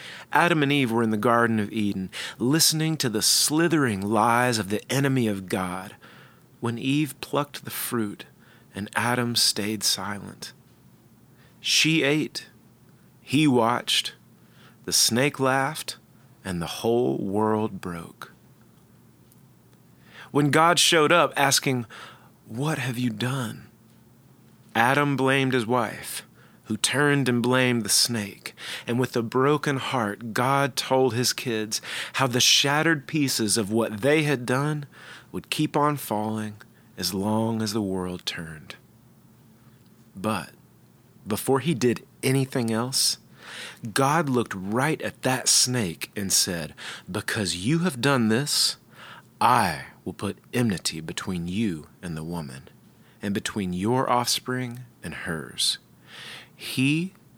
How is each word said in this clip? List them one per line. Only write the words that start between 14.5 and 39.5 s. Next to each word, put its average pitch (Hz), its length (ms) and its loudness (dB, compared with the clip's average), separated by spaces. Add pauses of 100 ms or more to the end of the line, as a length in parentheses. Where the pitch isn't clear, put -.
the 90 100 -4
snake 135 460 2
laughed, 135 580 -2 (480)
and 90 160 -4
the 80 60 -4
whole 120 500 0
world 107 640 -2
broke. 85 500 -12 (2000)
When 147 180 2
God 160 300 6
showed 156 320 6
up 165 240 6
asking, 135 500 2 (600)
"What 139 320 -4
have 127 200 -4
you 123 120 0
done?" 120 580 -4 (1040)
Adam 139 440 4
blamed 131 360 2
his 123 120 0
wife, - 580 -4 (420)
who 110 120 -4
turned 143 500 2
and 120 160 2
blamed 123 400 4
the 95 60 -4
snake. - 640 -2 (320)
And 120 120 0
with 127 200 0
a 120 40 4
broken 135 560 2
heart, 113 560 -4
God 135 440 2
told 131 360 2
his 120 200 0
kids 110 480 -4 (320)
how 131 140 2
the 123 120 0
shattered 147 680 2
pieces 120 500 0
of 104 140 -2
what 107 300 0
they 147 220 4
had 135 220 0
done 143 400 0 (460)
would - 180 -10
keep - 260 -2
on 147 220 4
falling 107 580 -4 (420)
as 92 160 -4
long 110 480 0
as 104 120 -2
the 113 80 0
world 92 440 -4
turned. 80 500 -10 (1400)